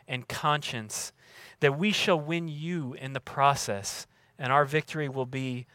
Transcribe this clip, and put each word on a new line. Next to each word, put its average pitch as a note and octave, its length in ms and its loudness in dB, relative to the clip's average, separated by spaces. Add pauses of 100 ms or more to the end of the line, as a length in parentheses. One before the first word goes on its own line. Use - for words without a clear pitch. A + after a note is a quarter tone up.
and B2+ 200 -6
conscience C#3+ 840 -2 (460)
that C#3+ 180 6
we G3+ 140 2
shall F#3 280 4
win E3 280 -2
you D3+ 480 -6
in C3+ 180 -10
the C3+ 60 -4
process, B2+ 880 0 (320)
and C3 120 0
our C#3+ 140 6
victory D3+ 440 -2
will C3 180 -4
be B2+ 480 -6